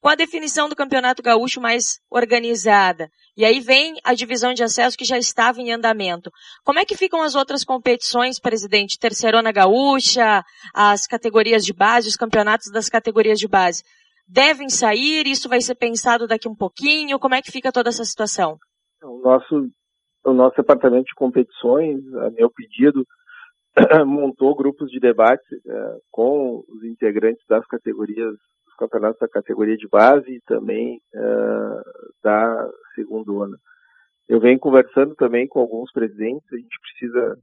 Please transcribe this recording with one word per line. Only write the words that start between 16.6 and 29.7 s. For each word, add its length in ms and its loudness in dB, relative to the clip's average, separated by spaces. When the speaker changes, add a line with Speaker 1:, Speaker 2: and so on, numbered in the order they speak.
Speaker 1:
Como 160 0
é 60 -2
que 100 -18
fica 200 -6
toda 180 0
essa 160 -6
situação? 520 -4
Speaker 2:
O 180 -16
nosso, 480 2
o 100 2
nosso 220 4
departamento 500 2
de 100 -18
competições, 840 -2
a 140 -4
meu 200 2
pedido, 560 0
<clears throat> 300 6
montou 500 0
grupos 340 -4
de 100 -12
debate, 440 2
eh, 300 -10
com 600 -2
os 140 -20
integrantes 640 -2
das 200 0
categorias, 640 -8
dos 140 -20
campeonatos 400 -4
da 80 -4
categoria 500 -2